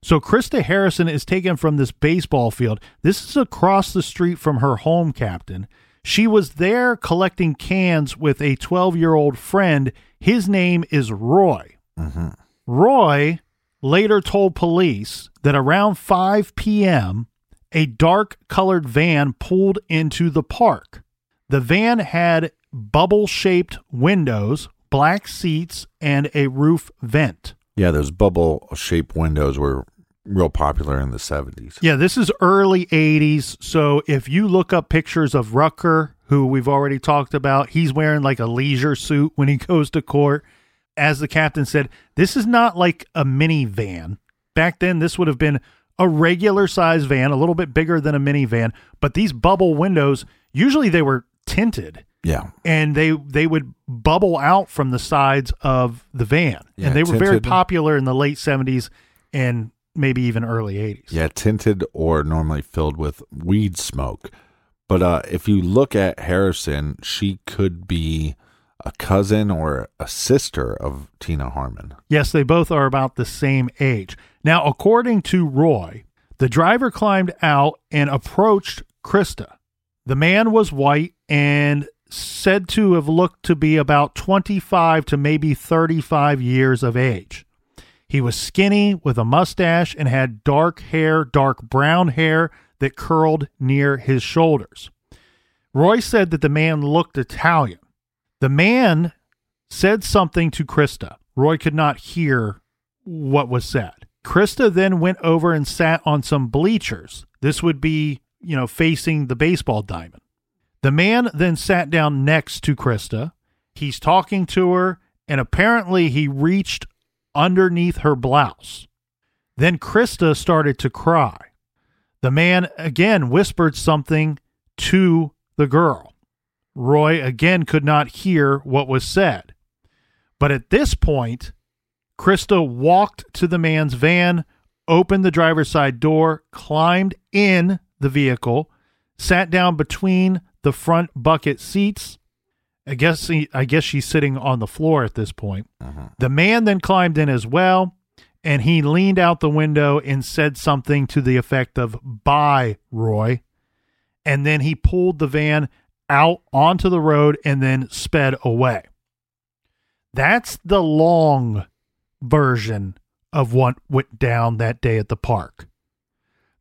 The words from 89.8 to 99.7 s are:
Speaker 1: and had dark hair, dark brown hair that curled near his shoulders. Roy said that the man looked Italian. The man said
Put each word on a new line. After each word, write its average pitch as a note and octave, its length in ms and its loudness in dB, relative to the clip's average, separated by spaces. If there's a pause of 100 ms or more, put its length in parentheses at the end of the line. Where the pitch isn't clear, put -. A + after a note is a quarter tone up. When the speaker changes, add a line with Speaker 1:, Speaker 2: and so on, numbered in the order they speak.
Speaker 1:
and D3+ 120 -2
had B2 340 -2
dark D#3 380 0
hair, D#3+ 440 0
dark C3+ 380 0
brown D3+ 460 2
hair D#3+ 420 0 (300)
that C3+ 160 -4
curled D#3 500 0 (140)
near C#3 380 0
his C3 260 -2
shoulders. D#3 640 -2 (840)
Roy F#3 280 4
said G3 320 0
that D#3 80 -4
the D#3 80 2
man D#3 320 0
looked D3+ 360 -2
Italian. C#3 640 -2 (600)
The C3+ 80 2
man F3 640 2 (560)
said G3+ 340 0